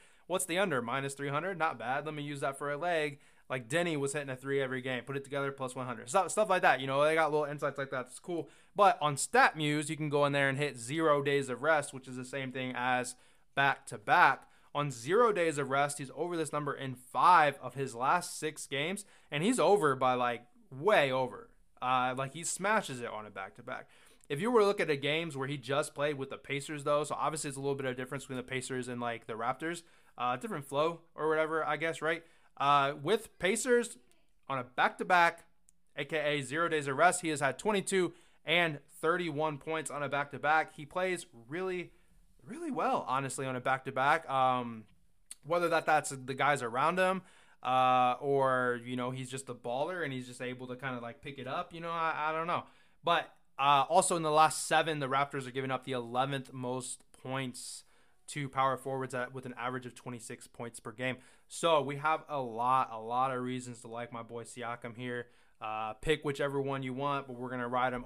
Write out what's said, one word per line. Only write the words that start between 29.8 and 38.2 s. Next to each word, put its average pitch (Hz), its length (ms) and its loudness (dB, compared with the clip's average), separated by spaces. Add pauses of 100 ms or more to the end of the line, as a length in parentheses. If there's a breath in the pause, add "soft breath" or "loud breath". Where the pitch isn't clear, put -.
Uh, 123 200 0
different 127 280 -8
flow 160 360 -2 (140)
or 151 140 -2
whatever, 156 360 0
I 151 120 -2
guess, 160 240 -4
right? 165 240 -2 (320 soft breath)
Uh, 143 460 4
with 214 380 -2
Pacers 233 580 2 (500)
on 135 100 -2
a 123 60 -4
back-to-back, 170 800 2 (520)
A 147 80 -4
K 147 340 0
A 139 40 -2
zero 156 260 0
days 151 180 0
of 135 100 -2
rest, 175 240 6
he 165 100 -4
has 143 100 0
had 135 180 0
twenty-two 190 540 0 (320 loud breath)